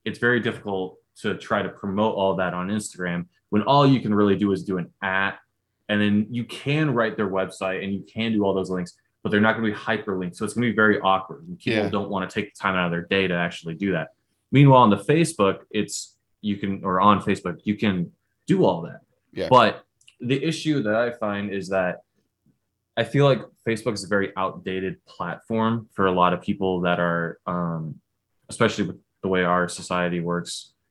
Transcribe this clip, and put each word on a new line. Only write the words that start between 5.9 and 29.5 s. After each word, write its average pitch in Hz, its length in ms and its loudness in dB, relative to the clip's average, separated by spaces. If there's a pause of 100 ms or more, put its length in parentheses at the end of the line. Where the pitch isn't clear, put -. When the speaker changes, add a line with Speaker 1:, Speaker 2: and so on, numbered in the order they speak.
Speaker 1:
then 104 300 2
you 120 160 -6
can 143 480 -2
write 113 240 0
their 107 100 0
website 95 560 -4
and 98 100 -4
you 95 100 -6
can 113 280 -4
do 104 140 2
all 98 80 2
those 95 160 -2
links, 90 240 -6 (280)
but 98 100 -6
they're 104 100 4
not 110 140 4
gonna 113 120 -2
be 104 60 -2
hyperlinked. 95 640 -6
So 110 100 -6
it's 104 80 -6
gonna 120 140 0
be 107 80 -2
very 107 260 6
awkward, 95 440 0
and 87 140 -14
people 110 240 0
Speaker 2:
Yeah. 98 60 -2
Speaker 1:
don't 101 200 -2
wanna 92 180 -2
take - 260 -6
the - 60 -20
time 95 160 0
out 90 100 2
of 85 60 -2
their 85 140 -4
day 95 220 2
to 90 60 -2
actually 85 400 -4
do 95 180 -2
that. 80 220 -4 (380)
Meanwhile, 135 320 8
on 107 80 8
the 101 60 4
Facebook, 147 760 2
it's, - 440 -6 (260)
you 104 140 -4
can, 98 300 -6
or 92 160 0
on 101 200 6
Facebook, 92 440 -4
you 104 100 0
can 95 380 -2 (320)
do 190 180 2
all 87 200 2
that. - 180 -14 (320)
Speaker 2:
Yeah. 90 160 -4
Speaker 1:
But 120 340 4 (380)
the 135 200 -2
issue 156 420 -2
that 107 120 0
I 120 160 0
find 101 400 -6
is 95 180 -6
that 92 320 -2 (960)
I 117 80 2
feel 139 200 2
like 131 160 4 (240)
Facebook 113 280 -2
is 98 100 -8
a 92 40 -12
very 98 280 0
outdated 92 720 -6
platform 110 880 -4
for 98 140 2
a 92 40 2
lot 90 220 4
of 87 80 -2
people 95 400 -2
that 87 180 2
are, 85 460 -2
um, 82 560 -6 (480)
especially 107 380 0
with 90 120 -10 (220)
the 98 80 -2
way 92 140 2
our 87 260 2